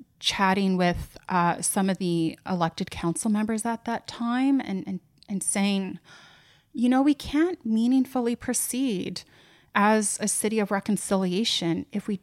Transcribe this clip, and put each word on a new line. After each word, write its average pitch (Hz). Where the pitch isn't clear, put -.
chatting 190
with, 175
uh, 175
some 190
of 185
the 170
elected 175
council 170
members 214
at 226
that -
time 254
and, 190
and, 190
and 196
saying, 196
"You 247
know, 254
we 285
can't 320
meaningfully 240
proceed 240
as 208
a 208
city 220
of 202
reconciliation 190
if -
we 202